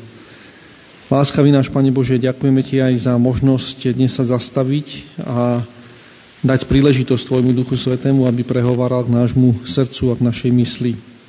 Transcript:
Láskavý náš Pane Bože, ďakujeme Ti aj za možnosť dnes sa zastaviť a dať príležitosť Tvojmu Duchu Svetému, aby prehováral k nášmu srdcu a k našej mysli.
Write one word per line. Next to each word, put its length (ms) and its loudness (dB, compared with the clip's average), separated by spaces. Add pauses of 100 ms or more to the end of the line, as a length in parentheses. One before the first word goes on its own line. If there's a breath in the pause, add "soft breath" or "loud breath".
(1120 loud breath)
Láskavý 400 4
náš 160 2
Pane 240 0
Bože, 240 0
ďakujeme 480 0
Ti 160 -2
aj 240 0
za 160 0
možnosť 720 0
dnes 160 2
sa 160 -2
zastaviť 960 -4
a 400 -2 (800 loud breath)
dať 240 2
príležitosť 560 2
Tvojmu 320 0
Duchu 240 -2
Svetému, 480 0
aby 160 0
prehováral 640 0
k 80 0
nášmu 480 2
srdcu 480 -4
a 80 -2
k 80 0
našej 320 -2
mysli. 400 0 (320 loud breath)